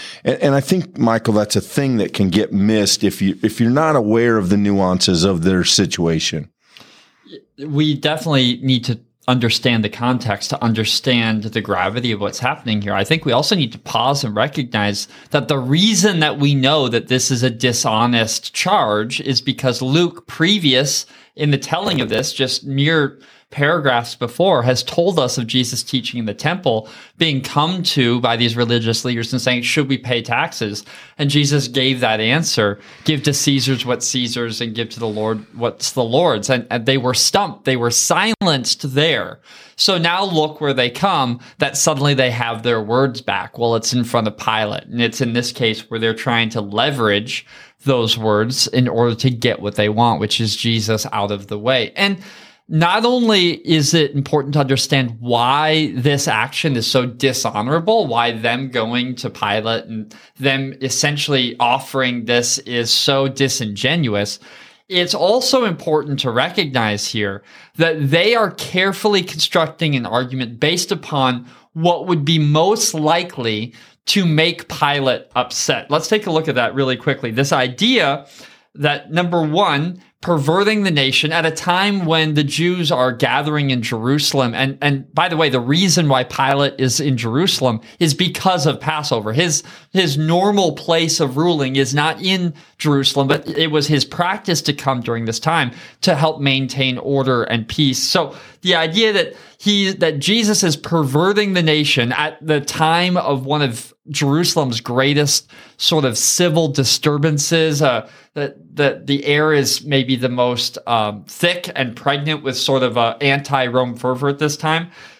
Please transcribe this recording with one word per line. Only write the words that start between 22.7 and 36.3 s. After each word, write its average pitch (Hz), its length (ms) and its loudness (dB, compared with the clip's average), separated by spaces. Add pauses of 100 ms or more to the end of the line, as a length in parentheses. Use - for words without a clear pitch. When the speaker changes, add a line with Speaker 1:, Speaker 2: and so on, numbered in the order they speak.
Speaker 2:
paragraphs 143 640 0
before, 147 480 0
has 123 220 2
told 170 340 0
us 127 200 0
of 117 100 -4
Jesus' 123 340 -2
teaching 120 380 -4
in 113 60 -4
the 104 80 -4
temple 143 560 -2 (280)
being 147 240 0
come 165 400 -2
to 123 380 2
by 120 160 0
these 117 220 0
religious 117 480 0
leaders 117 260 -4
and 123 100 -2
saying, 123 200 0
"Should 131 260 0
we 131 100 0
pay 120 240 -2
taxes?" 117 640 -4 (340)
And 143 120 0
Jesus 143 400 2
gave 127 320 0
that 110 180 2
answer, 110 580 0 (280)
"Give 151 180 0
to 143 100 2
Caesar's 135 520 0
what 123 180 -2
Caesar's 120 560 -4
and 117 160 -6
give 113 140 -4
to - 100 -14
the 117 80 -4
Lord 107 380 -4 (100)
what's - 380 -4
the 131 100 0
Lord's." 123 460 2